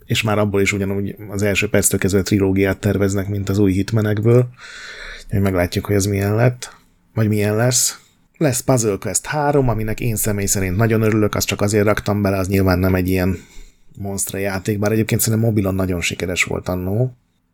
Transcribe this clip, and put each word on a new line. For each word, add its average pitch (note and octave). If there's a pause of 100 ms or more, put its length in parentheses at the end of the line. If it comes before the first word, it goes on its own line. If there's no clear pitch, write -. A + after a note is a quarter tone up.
és -
már G#2+
abból G2+
is G2
ugyanúgy G2 (120)
az G2+
első G#2
perctől G2+
kezdve F#2+
trilógiát F#2+
terveznek, G2
mint G2+
az G2
új G2+
Hitmanekből. G#2+ (760)
Úgyhogy -
meglátjuk, F#2+
hogy G2+
ez G2
milyen G2+
lett, B2 (400)
vagy A2
milyen G#2
lesz. B2 (380)
Lesz C#3+
Puzzle A#2
Quest -
három, C#3+
aminek G#2+
én A2+
személy G2+
szerint F#2+
nagyon A2
örülök, G#2+
azt G2
csak -
azért G#2
raktam G#2
bele, G2
az F#2
nyilván F#2+
nem F#2
egy F#2
ilyen F#2 (600)
monstra G2
játék, G2
bár G#2
egyébként A2
szerintem A2+
mobilon G2+
nagyon F#2
sikeres F2
volt E2+
annó. F#2+ (380)